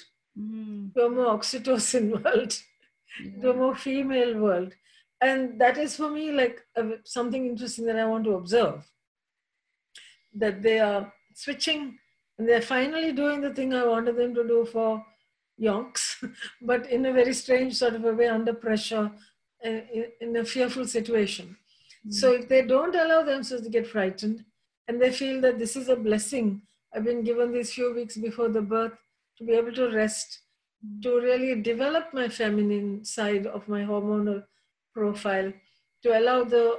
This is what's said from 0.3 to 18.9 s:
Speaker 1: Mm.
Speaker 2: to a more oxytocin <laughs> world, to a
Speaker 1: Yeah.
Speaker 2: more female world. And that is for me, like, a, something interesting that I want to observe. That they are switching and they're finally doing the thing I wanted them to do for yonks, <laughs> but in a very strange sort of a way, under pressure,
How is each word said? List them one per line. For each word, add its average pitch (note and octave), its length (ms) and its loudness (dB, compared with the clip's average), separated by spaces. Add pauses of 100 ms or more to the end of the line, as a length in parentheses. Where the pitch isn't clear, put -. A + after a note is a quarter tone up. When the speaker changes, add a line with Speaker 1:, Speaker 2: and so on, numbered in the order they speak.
Speaker 1:
Mm. G#3+ 560 -10
Speaker 2:
to A#3+ 120 4
a A#3+ 40 0
more B3 160 0 (100)
oxytocin A#3+ 720 0
<laughs> A3 140 -2
world, A#4+ 260 2 (920)
to B3+ 80 4
a - 20 6
Speaker 1:
Yeah. B3+ 100 -2
Speaker 2:
more C4 120 2
female C4 640 0
world. F#3+ 340 2 (480)
And B3+ 400 0
that B3+ 180 6
is D4+ 180 -4
for D4+ 140 -4
me, D4+ 220 -6
like, B3 320 0 (120)
a, A#3 60 0 (220)
something B3 420 -4
interesting A#3 400 -6
that A3+ 120 0
I A3 80 0
want A3 180 0
to G#3+ 100 2
observe. F3 540 0 (1500)
That G3+ 280 -2
they A3 180 4
are G3+ 320 0 (220)
switching C#4+ 640 -6 (400)
and A3+ 100 0
they're A#3 140 6
finally D4 500 0
doing C#4+ 300 0
the C#4+ 100 -4
thing C4 220 -2
I B3 100 2
wanted A#3 320 2
them B3 180 0
to A#3 120 0
do A#3 180 4
for A3+ 400 -2 (560)
yonks, A3 420 -2 (440)
<laughs> - 160 -20
but B3 280 0
in B3+ 160 2
a C4 60 2
very B3+ 220 4
strange B3+ 420 0
sort A#3 180 2
of A3+ 100 -4
a A3+ 100 2
way, A#3+ 120 4
under A3+ 280 0
pressure, G#3+ 580 -2 (520)